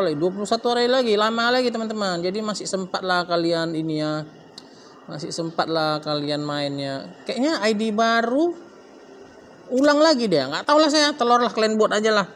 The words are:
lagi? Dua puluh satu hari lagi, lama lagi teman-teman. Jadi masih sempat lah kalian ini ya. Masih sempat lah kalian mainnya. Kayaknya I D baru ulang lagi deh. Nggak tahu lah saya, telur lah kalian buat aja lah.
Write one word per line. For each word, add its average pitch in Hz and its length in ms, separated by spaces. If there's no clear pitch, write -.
lagi? 156 160
Dua 185 160
puluh 208 80
satu 226 320
hari 240 160
lagi, 247 240
lama 226 320
lagi 247 240
teman-teman. 214 480
Jadi 190 240
masih 208 240
sempat 190 400
lah 180 160
kalian 170 480
ini 156 320
ya. 151 240
Masih 160 240
sempat 165 400
lah 156 320
kalian 147 400
mainnya. 143 640
Kayaknya 240 400
I 220 80
D 214 240
baru 233 560
ulang 285 320
lagi 262 240
deh. 151 160
Nggak 151 240
tahu 294 80
lah 302 160
saya, 294 240
telur 240 240
lah 233 160
kalian 220 240
buat 202 160
aja 214 160
lah. 202 240